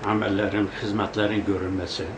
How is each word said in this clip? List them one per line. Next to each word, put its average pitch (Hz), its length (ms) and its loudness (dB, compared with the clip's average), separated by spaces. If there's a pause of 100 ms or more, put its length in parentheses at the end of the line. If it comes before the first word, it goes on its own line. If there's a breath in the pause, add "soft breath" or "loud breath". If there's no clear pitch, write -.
amellerin, 104 640 2 (120)
hizmetlerin 104 640 0
görülmesi 92 600 -2 (120)